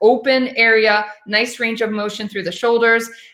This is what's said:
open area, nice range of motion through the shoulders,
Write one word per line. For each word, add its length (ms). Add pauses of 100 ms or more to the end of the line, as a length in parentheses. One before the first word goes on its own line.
open 540
area, 500 (200)
nice 320
range 220
of 100
motion 380
through 140
the 100
shoulders, 560 (260)